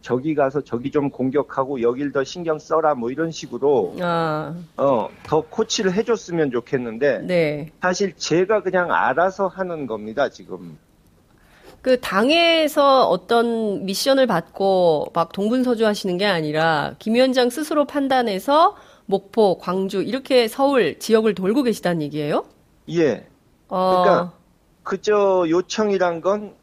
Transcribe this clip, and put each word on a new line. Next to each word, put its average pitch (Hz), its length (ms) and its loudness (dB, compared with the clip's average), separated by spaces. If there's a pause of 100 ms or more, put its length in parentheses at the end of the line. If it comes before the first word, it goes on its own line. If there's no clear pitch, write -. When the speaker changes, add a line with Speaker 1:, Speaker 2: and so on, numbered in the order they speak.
Speaker 1:
저기 131 340 -4
가서 139 260 0
저기 127 300 -8
좀 143 200 0
공격하고 135 720 -4
여길 131 280 -2
더 139 120 -2
신경 160 360 -6
써라 156 360 0
뭐 120 160 -6
이런 160 200 -4
식으로 120 720 0
Speaker 2:
아. 160 540 -4 (220)
Speaker 1:
어, 127 320 0 (140)
더 156 180 0
코치를 196 520 -4
해줬으면 185 580 -2
좋겠는데 120 680 -2
Speaker 2:
네. 160 520 -2 (100)
Speaker 1:
사실 185 360 -2
제가 185 460 0
그냥 180 280 0
알아서 147 560 0
하는 175 380 -8
겁니다, 110 440 -4
지금. 85 480 -16 (1040)
Speaker 2:
그 254 200 2
당에서 285 1040 4
어떤 226 760 0
미션을 262 420 2
받고 180 880 2
막 165 180 0
동분서주하시는 214 840 0
게 196 80 0
아니라 156 720 0
김 220 160 -4
위원장 254 340 4
스스로 302 360 -2
판단해서 277 920 0 (300)
목포, 196 540 0
광주 190 420 -2
이렇게 247 480 0
서울 262 500 0
지역을 220 360 2
돌고 214 280 0
계시다는 175 380 0
얘기예요? 151 420 -2 (460)
Speaker 1:
예. 151 360 2 (440)
Speaker 2:
어. 185 340 2
Speaker 1:
그러니까 180 300 2 (500)
그저 196 680 2
요청이란 185 720 0
건 196 420 -4